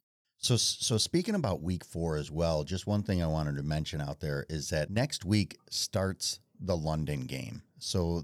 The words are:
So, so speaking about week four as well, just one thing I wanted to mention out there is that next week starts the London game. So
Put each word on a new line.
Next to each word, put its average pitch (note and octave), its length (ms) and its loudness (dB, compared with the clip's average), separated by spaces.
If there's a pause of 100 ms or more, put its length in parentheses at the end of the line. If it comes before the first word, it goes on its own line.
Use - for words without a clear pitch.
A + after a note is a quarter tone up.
(380)
So, A#2+ 200 2
so - 420 2
speaking F3 340 2
about G2 300 0
week F2 200 0
four E2 340 -2
as D2 120 -4
well, D#2 340 2
just F2+ 220 -4
one G#2 160 2
thing F2+ 220 2
I E2 40 2
wanted D2+ 300 2
to C#2+ 60 -4
mention D#2 360 -2
out C#2+ 200 -6
there C#2+ 300 -2
is D2+ 200 -4
that D#2 220 0
next B2 340 -2
week G2+ 320 2 (140)
starts - 680 -2 (200)
the F2+ 180 0
London D2+ 440 0
game. B1+ 420 -8 (160)
So E2+ 440 0